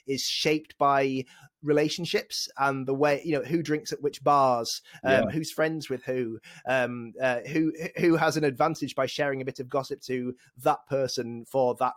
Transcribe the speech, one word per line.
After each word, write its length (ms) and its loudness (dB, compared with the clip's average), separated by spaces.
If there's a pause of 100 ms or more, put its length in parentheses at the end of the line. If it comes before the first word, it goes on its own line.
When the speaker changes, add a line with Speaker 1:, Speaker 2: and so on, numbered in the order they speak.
Speaker 1:
is 160 -2
shaped 560 -2
by 460 2 (380)
relationships 960 0
and 300 0
the 80 0
way, 280 2
you 100 -2
know, 120 0
who 180 0
drinks 300 -2
at 80 -8
which 240 -4
bars, 560 4 (240)
um, 80 4
Speaker 2:
Yeah. 180 4
Speaker 1:
who's 220 -6
friends 380 -2
with 140 -6
who, 340 -4 (280)
um, 540 -2
uh, 200 0
who, 300 0 (280)
who 180 4
has 220 2
an 60 0
advantage 500 0
by 100 -2
sharing 380 -2
a 20 -6
bit 160 -8
of 80 -10
gossip 360 -4
to 300 -4 (280)
that 260 2
person 560 -2
for 300 0
that 220 -2